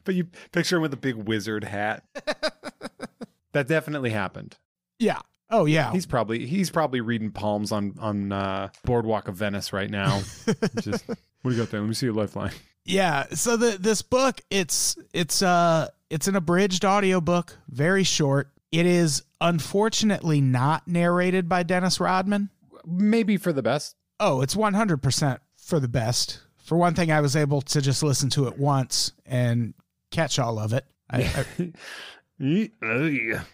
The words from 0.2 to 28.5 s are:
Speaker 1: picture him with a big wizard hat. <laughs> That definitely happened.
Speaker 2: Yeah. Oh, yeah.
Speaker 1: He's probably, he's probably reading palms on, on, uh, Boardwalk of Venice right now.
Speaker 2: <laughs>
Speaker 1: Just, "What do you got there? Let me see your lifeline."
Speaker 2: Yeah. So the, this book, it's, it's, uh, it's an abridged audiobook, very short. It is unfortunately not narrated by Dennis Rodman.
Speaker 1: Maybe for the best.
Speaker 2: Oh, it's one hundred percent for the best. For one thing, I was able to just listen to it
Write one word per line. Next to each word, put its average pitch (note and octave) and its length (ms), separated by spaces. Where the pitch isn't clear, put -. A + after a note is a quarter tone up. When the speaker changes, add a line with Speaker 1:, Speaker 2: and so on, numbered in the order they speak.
Speaker 1:
picture F3 240
him D#3+ 60
with D#3 100
a C3+ 60
big C3 160
wizard G#2+ 500
hat. G#2 400
<laughs> - 80
That C#3+ 140
definitely D3+ 440
happened. G2 480
Speaker 2:
Yeah. G#3 220
Oh, G#3+ 140
yeah. D3+ 260
Speaker 1:
He's F3+ 140
probably, A2+ 420
he's F3 220
probably C3+ 320
reading A2 300
palms G#2 420
on, G2+ 260
on, G#2 320
uh, G2 380
Boardwalk A2+ 420
of G2 100
Venice G2+ 360
right G2+ 180
now. G2 280
Speaker 2:
<laughs> - 640
Speaker 1:
Just, G3 280
"What A#3 80
do B2+ 80
you A#2 40
got A2+ 140
there? G#2 100
Let G#2 80
me A2 60
see C3 120
your A2+ 80
lifeline." G2+ 380
Speaker 2:
Yeah. F3 480
So A#3 240
the, A3+ 220
this G3+ 240
book, B3+ 480
it's, - 480
it's, E3+ 260
uh, E3+ 480
it's D#3 180
an G3 80
abridged F#3 480
audiobook, F#3 720
very E3+ 360
short. C#3 460
It E3 140
is E3+ 380
unfortunately F3 1040
not C3 440
narrated F3 600
by F3+ 140
Dennis F3+ 360
Rodman. F#3+ 520
Speaker 1:
Maybe G#3 520
for F3 160
the C3+ 80
best. A#2+ 340
Speaker 2:
Oh, D3+ 220
it's C3+ 120
one G#3 200
hundred G3 240
percent C3+ 420
for - 240
the B2+ 80
best. A#2+ 540
For - 180
one F3 180
thing, E3+ 160
I D3+ 120
was C#3 120
able D3 280
to - 180
just C3+ 220
listen C#3+ 280
to C3+ 160
it - 120